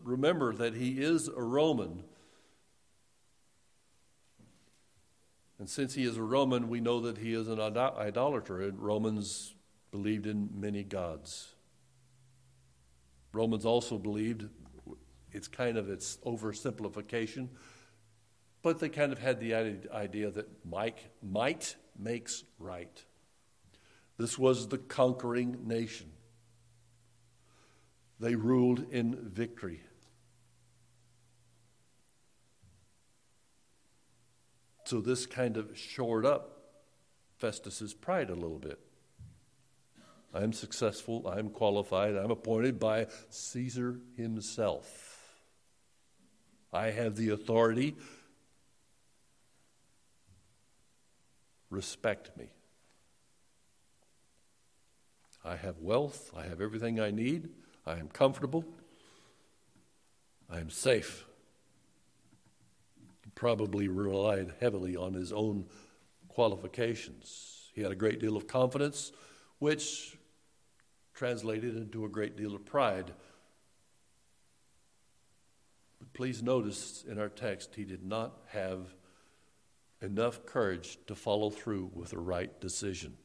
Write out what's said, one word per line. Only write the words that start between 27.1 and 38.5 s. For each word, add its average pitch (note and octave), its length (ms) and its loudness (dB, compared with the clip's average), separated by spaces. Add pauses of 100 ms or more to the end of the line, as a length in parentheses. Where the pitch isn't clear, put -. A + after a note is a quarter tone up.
They A#2 160 2
ruled B2 560 6
in A#2+ 240 2
victory. G#2 640 -6 (4000)
So A#2 160 2
this B2 240 2
kind A#2+ 320 0
of G#2+ 180 -6
shored A#2 480 0
up - 380 2 (760)
Festus's G#2 580 -4
pride E3+ 340 0
a F2+ 60 -4
little E2 240 -4